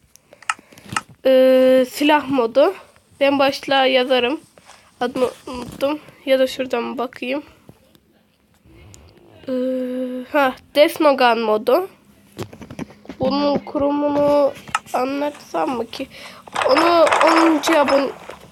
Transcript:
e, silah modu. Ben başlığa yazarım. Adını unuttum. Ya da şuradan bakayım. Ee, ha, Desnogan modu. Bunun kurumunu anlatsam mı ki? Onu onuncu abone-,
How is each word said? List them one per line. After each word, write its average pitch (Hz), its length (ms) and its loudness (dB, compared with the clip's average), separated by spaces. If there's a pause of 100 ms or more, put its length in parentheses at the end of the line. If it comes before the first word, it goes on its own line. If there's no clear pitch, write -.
(1300)
e, 262 640 4
silah 294 400 0
modu. 262 440 2 (460)
Ben 277 200 2
başlığa 269 460 0
yazarım. 254 540 0 (600)
Adını 247 300 -2 (180)
unuttum. 269 520 -6 (260)
Ya 262 140 2
da 262 80 2
şuradan 240 500 -6
bakayım. 254 460 -8 (2000)
Ee, 262 40 -8 (800)
ha, 269 240 2 (200)
Desnogan 277 640 4
modu. 233 500 0 (1300)
Bunun 277 380 0
kurumunu 285 960 0 (400)
anlatsam 285 760 -4
mı 240 160 -6
ki? - 220 -12 (640)
Onu 330 360 4 (200)
onuncu 330 540 2
abone-, 269 320 0 (400)